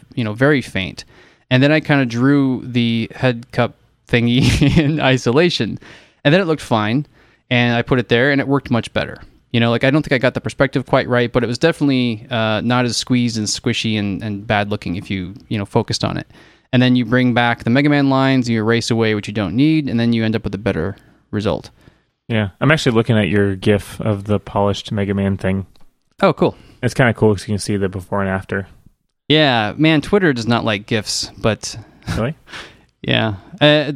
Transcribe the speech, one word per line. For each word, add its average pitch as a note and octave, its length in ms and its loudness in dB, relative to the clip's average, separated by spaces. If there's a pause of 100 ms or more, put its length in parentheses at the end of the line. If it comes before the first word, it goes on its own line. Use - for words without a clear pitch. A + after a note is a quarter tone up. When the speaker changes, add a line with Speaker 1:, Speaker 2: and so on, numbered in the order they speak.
(140)
Speaker 1:
you B2 80 -4
know, G#2+ 120 -4
very C3+ 260 2
faint. - 440 -8 (460)
And B2+ 120 4
then C#3+ 100 6
I D#3 80 2
kinda C#3+ 240 2
drew B2+ 600 2
the A#2 500 -2
head B2 380 -2
cup A#2 220 -2 (320)
thingy B2 720 2
<laughs> - 0 -
in D3+ 220 2
isolation. C3 800 0 (460)
And C#3+ 100 4
then F#3+ 80 4
it - 40 -4
looked D#3 160 -2
fine, A2+ 440 0 (420)
and A#2+ 260 2
I A#2+ 80 0
put C3 160 0
it A#2+ 120 -2
there, B2 200 4
and C#3 100 2
it G#2+ 60 -2
worked C#3 240 -2
much A#2 220 -2
better. - 300 -6 (300)
You A#2 80 2
know, A#2 100 2
like, A#2 120 0
I C3 80 4
don't D3+ 120 2
think - 100 -8
I C3 60 2
got B2 160 0
the B2 80 -6
perspective C3 440 -2
quite B2+ 220 2
right, B2 240 0
but B2 100 2
it A#2 40 0
was A#2+ 120 -4
definitely, C3 720 0
uh, A2 300 -2
not B2 240 0
as A2+ 140 -2
squeezed A#2+ 400 -2
and G#2 80 -2
squishy A2 520 -4
and, G2+ 240 -4
and G#2 240 -8
bad G#2 240 0
looking F#2+ 260 -6
if G2 140 -8
you, F#2+ 240 -6 (140)
you A#2 100 -4
know, G2+ 60 -4
focused - 400 -2
on F2+ 140 -4
it. - 80 -10 (460)
And B2+ 80 4
then B2+ 140 4
you B2 100 2
bring B2 300 2
back A#2+ 300 0
the A#2 60 0
Mega C#3+ 180 2
Man C#3+ 220 2
lines, C3+ 380 2
you A2+ 120 0
erase A2+ 320 0
away A2 240 2
what G2+ 100 -6
you G#2 80 -8
don't G2+ 220 -2
need, D3+ 320 2
and A#2 100 -2
then A#2 140 2
you A2+ 120 2
end A2 120 0
up G#2+ 80 -6
with G2 100 -6
a F#2+ 40 -6
better F#2+ 380 -2 (360)
result. G2 380 -4 (580)
Speaker 2:
Yeah, G#2+ 220 -2 (100)
I'm C3+ 100 2
actually D3+ 240 2
looking A2+ 240 2
at G#2 100 2
your G2+ 280 0
gif G2+ 440 -2
of G2+ 260 -2
the G2+ 120 0
polished G2+ 540 -2
Mega G2+ 220 -2
Man G2 220 0
thing. F#2+ 300 -4 (560)
Speaker 1:
Oh, F#3 100 4
cool. - 240 -2 (240)
Speaker 2:
It's B2 140 -2
kinda B2 200 4
cool G#2+ 200 2
'cause F2+ 80 -6
you G#2+ 120 -4
can G2 40 -2
see G#2 180 -4
the F#2+ 120 -2
before F#2+ 320 -6
and F#2+ 100 -2
after. F#2+ 380 -4 (600)
Speaker 1:
Yeah, C3 480 2
man, D#3 240 2
Twitter F#3+ 320 2
does A#2 140 -6
not A#2 180 0
like G#2+ 220 -2
gifs, - 520 -4
but G#2+ 380 -4 (400)
Speaker 2:
Really? A#2+ 200 -4 (340)
Speaker 1:
<laughs> - 320 -20
yeah. A2 320 0 (260)
Uh, D3 360 4